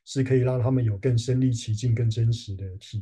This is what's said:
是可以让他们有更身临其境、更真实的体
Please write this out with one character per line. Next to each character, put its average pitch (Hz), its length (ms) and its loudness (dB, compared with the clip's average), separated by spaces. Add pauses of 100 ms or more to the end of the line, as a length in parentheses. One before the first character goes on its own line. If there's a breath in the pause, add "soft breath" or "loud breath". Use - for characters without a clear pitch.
是 135 200 -2
可 131 120 2
以 127 40 6
让 127 220 0
他 127 80 2
们 127 140 2
有 104 140 0
更 123 200 0
身 127 220 0
临 131 120 4
其 113 220 -4
境、 117 220 0
更 117 140 2
真 117 220 2
实 104 240 -6
的 95 220 -10
体 - 240 -10